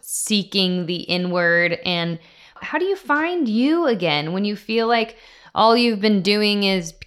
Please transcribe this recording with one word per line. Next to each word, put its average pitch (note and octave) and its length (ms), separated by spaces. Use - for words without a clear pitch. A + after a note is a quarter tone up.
seeking F#3 840
the F3 120
inward. F3 880
And E3+ 360
how - 160
do F4 80
you G4 100
find D#4 540
you D4 380
again E3 460
when G3 120
you G#3 100
feel A3+ 320
like A3+ 280
all A3+ 200
you've A#3 260
been G#3 200
doing G#3 440
is F#3 280